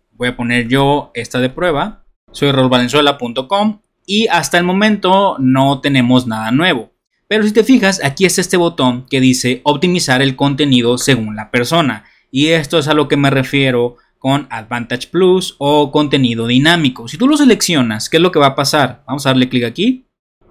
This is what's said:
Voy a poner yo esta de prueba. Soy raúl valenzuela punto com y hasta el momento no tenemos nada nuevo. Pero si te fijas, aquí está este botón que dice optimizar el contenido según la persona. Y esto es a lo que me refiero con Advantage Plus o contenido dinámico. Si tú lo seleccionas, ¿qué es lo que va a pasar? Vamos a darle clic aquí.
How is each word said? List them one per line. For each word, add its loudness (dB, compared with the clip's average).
Voy -4
a -10
poner -2
yo 0
esta -6
de 0
prueba. -4
Soy -2
raúl 2
valenzuela 2
punto -8
com -2
y 0
hasta 0
el 2
momento 2
no 2
tenemos 2
nada -6
nuevo. 0
Pero 0
si 0
te 2
fijas, 2
aquí -2
está 0
este -2
botón 0
que -2
dice 0
optimizar 0
el 0
contenido 0
según -2
la -14
persona. -2
Y 0
esto 0
es -4
a 0
lo 0
que 0
me 2
refiero -2
con -2
Advantage -10
Plus 0
o 2
contenido 0
dinámico. 0
Si -14
tú 0
lo 2
seleccionas, 0
¿qué 0
es 4
lo 2
que 0
va 4
a 0
pasar? -2
Vamos -8
a 2
darle 2
clic -2
aquí. -2